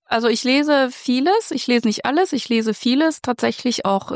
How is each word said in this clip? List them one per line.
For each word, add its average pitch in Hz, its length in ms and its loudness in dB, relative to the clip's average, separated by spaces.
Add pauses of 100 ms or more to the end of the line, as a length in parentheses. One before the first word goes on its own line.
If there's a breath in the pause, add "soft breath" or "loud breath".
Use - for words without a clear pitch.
Also 226 240 0
ich 226 160 0
lese 277 480 2
vieles, 294 580 0
ich - 160 -4
lese 240 200 2
nicht - 180 -2
alles, 320 300 0
ich 240 160 -4
lese 220 240 0
vieles, 285 480 0
tatsächlich 233 640 -2
auch 196 300 -2